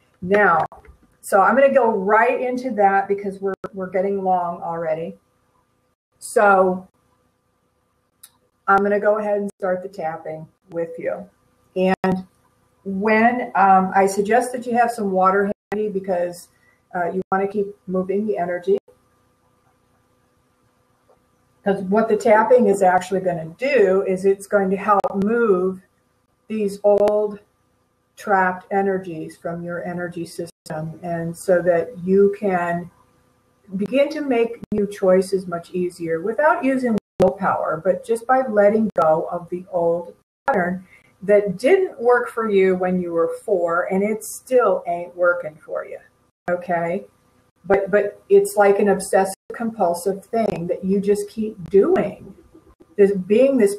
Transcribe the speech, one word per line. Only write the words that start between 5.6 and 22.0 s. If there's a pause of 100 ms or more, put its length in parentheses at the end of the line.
So (1800)
I'm
gonna
go
ahead
and
start
the
tapping (240)
with
you. (480)
And (580)
when,
um,
I
suggest
that
you
have
some
water (200)
handy
because, (460)
uh,
you (100)
wanna
keep (100)
moving
the
energy. (2750)
'Cause
what